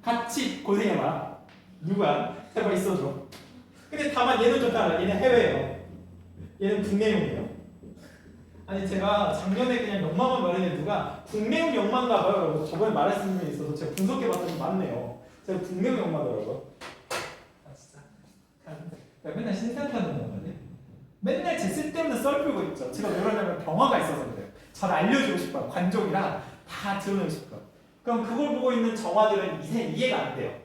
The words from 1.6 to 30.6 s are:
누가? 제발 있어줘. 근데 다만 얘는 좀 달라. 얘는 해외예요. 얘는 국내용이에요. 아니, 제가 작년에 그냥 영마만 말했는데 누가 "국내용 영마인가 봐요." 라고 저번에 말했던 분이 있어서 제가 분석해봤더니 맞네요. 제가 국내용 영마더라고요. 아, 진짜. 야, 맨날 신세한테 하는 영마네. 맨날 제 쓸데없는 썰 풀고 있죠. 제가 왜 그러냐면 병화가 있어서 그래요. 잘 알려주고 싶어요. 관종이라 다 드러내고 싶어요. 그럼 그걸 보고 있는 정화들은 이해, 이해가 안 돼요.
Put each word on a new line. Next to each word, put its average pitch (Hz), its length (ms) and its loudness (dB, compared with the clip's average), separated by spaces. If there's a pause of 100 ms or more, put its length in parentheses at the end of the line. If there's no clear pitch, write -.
누가? 160 540 2 (180)
제발 - 200 2
있어줘. 175 400 0 (760)
근데 294 220 -2
다만 247 320 4
얘는 262 160 8
좀 - 120 4
달라. 180 300 2
얘는 196 160 2
해외예요. - 600 4 (840)
얘는 196 220 2
국내용이에요. 196 640 2 (1160)
아니, 196 220 -2
제가 190 460 2
작년에 233 460 2
그냥 202 240 0
영마만 226 400 2
말했는데 175 360 2
누가 - 460 -2
"국내용 285 480 0
영마인가 233 500 4
봐요." 185 240 4
라고 151 180 0
저번에 196 280 0
말했던 190 440 2
분이 156 160 -2
있어서 147 200 -4
제가 156 220 -6
분석해봤더니 180 640 0
맞네요. 117 600 -4 (260)
제가 190 140 -2
국내용 220 400 0
영마더라고요. - 640 -4 (1000)
아, 139 80 -20
진짜. - 260 -20 (680)
야, 156 80 -12 (480)
맨날 208 300 -4
신세한테 247 440 -4
하는 156 220 -2
영마네. 101 340 -6 (680)
맨날 285 360 0
제 - 120 0
쓸데없는 302 520 0
썰 285 220 2
풀고 226 280 0
있죠. - 200 -8
제가 - 160 -4
왜 180 140 0
그러냐면 202 420 0
병화가 196 360 4
있어서 - 340 -2
그래요. - 140 -10 (260)
잘 175 180 -2
알려주고 190 460 4
싶어요. - 320 -4
관종이라 190 720 0 (260)
다 196 320 -4
드러내고 190 300 0
싶어요. - 320 -10 (420)
그럼 233 200 0
그걸 285 320 0
보고 254 160 2
있는 226 240 0
정화들은 185 680 2
이해, 226 240 -2
이해가 254 300 0 (100)
안 - 80 -8
돼요. - 160 -6 (140)